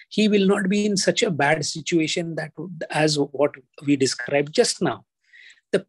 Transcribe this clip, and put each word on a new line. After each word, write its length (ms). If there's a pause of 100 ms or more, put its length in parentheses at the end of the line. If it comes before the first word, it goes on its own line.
he 180
will 200
not 220
be 180
in 100
such 260
a 80
bad 340
situation 720
that 200
would, 340
as 280
what 360 (300)
we 100
described 580
just 280
now. 240 (680)
The 180